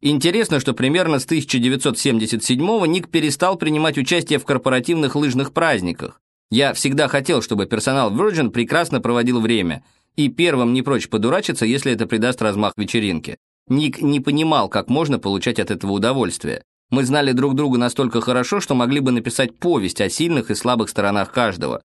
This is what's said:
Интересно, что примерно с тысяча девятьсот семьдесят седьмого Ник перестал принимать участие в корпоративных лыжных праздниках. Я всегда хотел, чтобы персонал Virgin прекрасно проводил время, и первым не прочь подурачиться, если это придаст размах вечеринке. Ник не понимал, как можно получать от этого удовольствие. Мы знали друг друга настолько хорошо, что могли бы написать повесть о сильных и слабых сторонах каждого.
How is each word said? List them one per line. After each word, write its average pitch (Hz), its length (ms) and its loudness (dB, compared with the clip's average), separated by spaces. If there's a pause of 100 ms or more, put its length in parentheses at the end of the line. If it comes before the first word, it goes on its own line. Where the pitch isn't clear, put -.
Интересно, 156 600 2
что 123 140 -2
примерно 151 440 2
с 127 80 -6
тысяча 139 320 0
девятьсот 127 400 0
семьдесят 110 460 0
седьмого 180 400 2
Ник 170 240 0
перестал 165 480 0
принимать 151 420 0
участие 151 400 0
в 127 60 -6
корпоративных 135 720 0
лыжных 143 360 0
праздниках. 110 680 -2 (320)
Я 131 200 4
всегда 143 360 0
хотел, 139 340 2
чтобы 101 240 -2
персонал 113 480 0
Virgin 160 360 0
прекрасно 143 500 0
проводил 120 400 2
время, 107 420 0 (320)
и 147 140 2
первым 127 440 2
не 127 100 2
прочь 135 260 -2
подурачиться, 131 580 0
если 131 260 0
это 113 140 -2
придаст 117 340 -2
размах 104 360 0
вечеринке. 95 600 -2 (300)
Ник 143 320 0
не 143 200 0
понимал, 147 480 0
как - 200 -2
можно 143 300 0
получать 98 400 -2
от 104 140 -2
этого 98 200 -4
удовольствие. 101 720 -2 (280)
Мы 131 140 2
знали 135 280 2
друг 131 220 2
друга 135 220 0
настолько 120 460 0
хорошо, 123 380 0
что - 140 -2
могли 127 260 2
бы 131 120 0
написать 123 460 -2
повесть 127 420 0
о 101 80 2
сильных 156 420 0
и 107 40 0
слабых 113 340 0
сторонах 101 440 -2
каждого. 85 580 -2